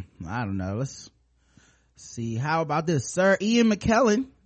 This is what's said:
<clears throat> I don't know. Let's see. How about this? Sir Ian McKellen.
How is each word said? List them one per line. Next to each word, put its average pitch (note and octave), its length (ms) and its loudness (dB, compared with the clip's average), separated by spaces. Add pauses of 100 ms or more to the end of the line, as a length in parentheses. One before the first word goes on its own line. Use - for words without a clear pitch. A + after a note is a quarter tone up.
(140)
<clears throat> E2+ 140 -14
I A2+ 180 -4
don't G2 120 -4
know. F#2+ 180 -4
Let's - 340 -8 (880)
see. A#2 400 -10
How D#3 260 -2
about D3+ 240 -2
this? D#3 260 0
Sir F#3+ 300 4
Ian A3+ 300 4
McKellen. A3 560 2 (180)